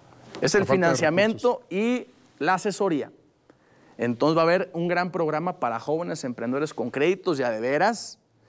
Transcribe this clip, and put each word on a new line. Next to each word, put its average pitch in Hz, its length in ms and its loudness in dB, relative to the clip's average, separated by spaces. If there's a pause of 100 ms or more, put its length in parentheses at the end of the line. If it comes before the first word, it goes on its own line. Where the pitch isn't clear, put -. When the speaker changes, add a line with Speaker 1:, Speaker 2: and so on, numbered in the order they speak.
(400)
Speaker 1:
es - 140 0
el 202 60 6
Speaker 2:
La 190 60 0
falta - 60 2
de - 40 4
Speaker 1:
financiamiento 185 920 2
Speaker 2:
recursos. - 40 -12
Speaker 1:
y 226 340 0 (320)
la 165 160 2
asesoría. 175 580 -2 (840)
Entonces 120 360 2
va 165 60 4
a 160 40 6
haber 180 280 2
un 170 160 -2
gran 175 240 -2
programa 165 480 -2
para 117 180 -2
jóvenes 160 460 -4
emprendedores 127 480 -4
con - 180 -6
créditos 170 460 0
ya 131 140 0
de - 100 -2
veras 151 580 -2 (300)